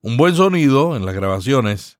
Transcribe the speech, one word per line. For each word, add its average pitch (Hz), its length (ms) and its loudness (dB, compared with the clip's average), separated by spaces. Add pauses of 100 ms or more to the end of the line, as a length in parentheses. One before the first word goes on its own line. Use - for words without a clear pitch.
Un 113 160 -6
buen 170 180 4
sonido 160 600 2
en 95 80 -4
las 95 100 -6
grabaciones 101 840 -4